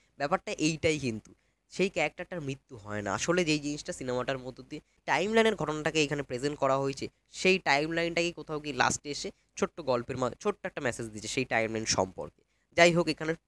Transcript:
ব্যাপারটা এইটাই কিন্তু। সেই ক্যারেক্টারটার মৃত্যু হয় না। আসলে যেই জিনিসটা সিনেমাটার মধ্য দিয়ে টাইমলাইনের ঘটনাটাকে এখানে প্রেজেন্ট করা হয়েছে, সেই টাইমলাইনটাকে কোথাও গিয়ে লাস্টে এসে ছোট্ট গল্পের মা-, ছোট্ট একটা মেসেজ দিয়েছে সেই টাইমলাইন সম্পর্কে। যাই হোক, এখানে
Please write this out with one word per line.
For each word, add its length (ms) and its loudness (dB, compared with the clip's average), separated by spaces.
ব্যাপারটা 340 -2
এইটাই 460 0
কিন্তু। 360 -6
সেই 220 0
ক্যারেক্টারটার 500 -4
মৃত্যু 360 -10
হয় 260 -6
না। 120 0
আসলে 300 2
যেই 140 2
জিনিসটা 340 -6
সিনেমাটার 460 -4
মধ্য 240 -14
দিয়ে 200 -14
টাইমলাইনের 520 4
ঘটনাটাকে 460 0
এখানে 200 0
প্রেজেন্ট 360 -4
করা 180 4
হয়েছে, 320 -2
সেই 280 4
টাইমলাইনটাকে 760 0
কোথাও 280 -10
গিয়ে 140 -8
লাস্টে 360 2
এসে 200 -6
ছোট্ট 240 -4
গল্পের 360 -2
মা-, 240 0
ছোট্ট 260 -4
একটা 140 -8
মেসেজ 260 -2
দিয়েছে 220 -10
সেই 160 0
টাইমলাইন 400 0
সম্পর্কে। 580 -2
যাই 200 8
হোক, 160 2
এখানে 260 -2